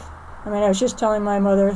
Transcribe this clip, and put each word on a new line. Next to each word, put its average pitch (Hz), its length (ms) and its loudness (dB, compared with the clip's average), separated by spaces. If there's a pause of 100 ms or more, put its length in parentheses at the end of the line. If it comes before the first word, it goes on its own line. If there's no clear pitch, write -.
(460)
I 214 40 -8
mean, 208 140 0
I 208 40 4
was 196 120 2
just 247 200 0
telling 214 240 0
my 202 160 0
mother 196 360 4